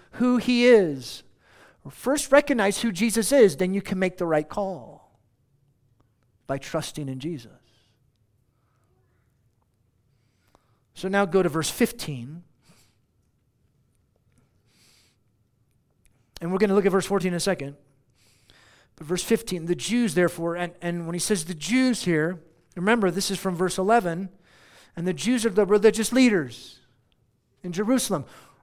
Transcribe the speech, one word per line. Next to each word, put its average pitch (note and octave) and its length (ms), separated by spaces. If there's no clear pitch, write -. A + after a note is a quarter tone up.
who B3 240
he A#3+ 280
is. E3+ 560
First, C4+ 440
recognize B3+ 500
who A#3 80
Jesus G#3 400
is, G#3 280
then F#3 160
you G3+ 60
can F#3+ 200
make F#3 180
the F3+ 80
right D#3 220
call F#3+ 500
by C3+ 120
trusting D3+ 500
in C3 120
Jesus. C3 320
So - 120
now G3+ 180
go F#3 200
to F3 40
verse D3+ 220
fifteen. D3+ 720
And E3 100
we're F#3+ 80
gonna G3 160
look G3 120
at - 40
verse F3+ 160
fourteen F#3 280
in - 20
a E3+ 40
second. C#3+ 360
But D#3 100
verse E3+ 160
fifteen, F3 440
"The F3 100
Jews, G#3+ 380
therefore," E3+ 420
and, F3 160
and E3+ 240
when E3 80
he F3 60
says F3 240
the F3 100
Jews A#3 480
here, E3 400
remember, G3 380
this F#3+ 180
is F#3+ 80
from F#3+ 160
verse D#3+ 240
eleven, F#3+ 500
and E3+ 100
the F#3 60
Jews G#3 340
are A3+ 40
the G3+ 140
religious G#3 480
leaders G#3 680
in F3+ 80
Jerusalem, G3 540